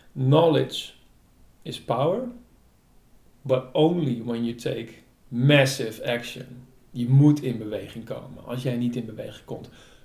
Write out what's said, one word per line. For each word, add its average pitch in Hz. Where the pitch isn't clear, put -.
Knowledge 139
is -
power, 151
but 127
only 156
when 117
you 117
take 117
massive 131
action. 120
Je 120
moet 147
in 120
beweging 107
komen. -
Als 127
jij 127
niet 120
in 113
beweging -
komt, -